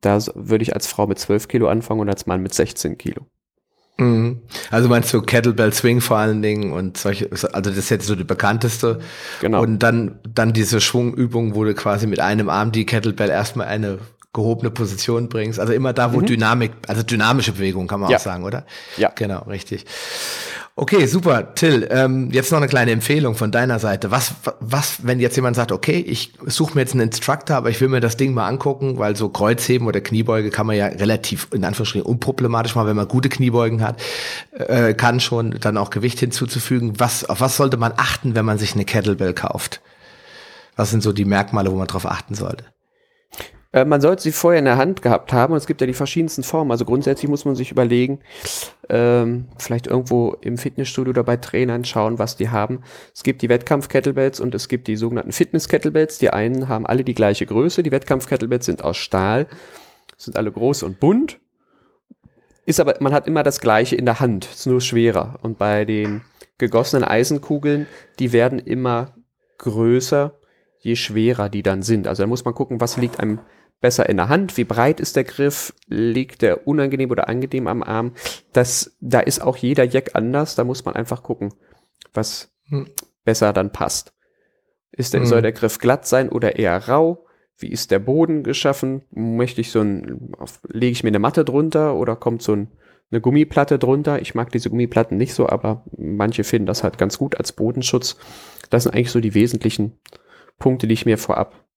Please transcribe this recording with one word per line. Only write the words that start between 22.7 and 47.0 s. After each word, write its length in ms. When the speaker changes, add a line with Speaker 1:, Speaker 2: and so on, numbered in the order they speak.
Speaker 2:
Empfehlung 420
von 180
deiner 260
Seite. 320
Was, 220
was, 480
wenn 140
jetzt 160
jemand 180
sagt, 160
okay, 280
ich 340
suche 280
mir 60
jetzt 140
einen 140
Instructor, 480
aber 120
ich 140
will 80
mir 100
das 160
Ding 160
mal 160
angucken, 500
weil 160
so 140
Kreuzheben 580
oder 140
Kniebeuge 480
kann 180
man 100
ja 100
relativ, 680
in 140
Anführungsstrichen, 400
unproblematisch 680
machen, 140
wenn 80
man 100
gute 220
Kniebeugen 540
hat, 180
äh, 420
kann 260
schon 400
dann 160
auch 140
Gewicht 300
hinzuzufügen. 760
Was, 300
auf 140
was 160
sollte 180
man 220
achten, 360
wenn 120
man 100
sich 180
eine 120
Kettlebell 480
kauft? 480
Was 160
sind 120
so 100
die 140
Merkmale, 440
wo 60
man 100
drauf 200
achten 280
sollte? 300
Speaker 1:
Äh, 120
man 160
sollte 200
sie 100
vorher 260
in 80
der 100
Hand 240
gehabt 320
haben 200
und 60
es 80
gibt 140
ja 60
die 80
verschiedensten 480
Formen. 280
Also 140
grundsätzlich 460